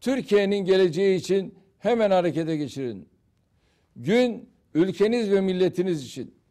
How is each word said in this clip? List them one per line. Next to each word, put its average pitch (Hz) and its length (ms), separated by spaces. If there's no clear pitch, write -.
Türkiye'nin 202 640
geleceği 190 520
için 185 380
hemen 214 320
harekete 165 460
geçirin. 127 500
Gün 220 540
ülkeniz 196 580
ve 196 100
milletiniz 180 640
için. - 300